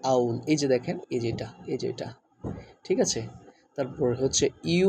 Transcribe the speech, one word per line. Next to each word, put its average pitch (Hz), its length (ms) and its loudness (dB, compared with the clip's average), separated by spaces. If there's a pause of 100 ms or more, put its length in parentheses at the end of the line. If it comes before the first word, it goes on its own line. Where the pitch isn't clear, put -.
(120)
awl, 120 240 2 (160)
এই 151 100 4
যে 143 140 2
দেখেন, 123 200 -2 (180)
এই 127 100 0
যে 117 100 -2
এটা, - 140 -6 (260)
এই 127 80 0
যে 127 120 -2
এটা, - 140 -10 (800)
ঠিক 190 200 0
আছে? - 160 -2 (540)
তারপর 135 320 -2 (160)
হচ্ছে 135 220 2 (280)
you 180 160 6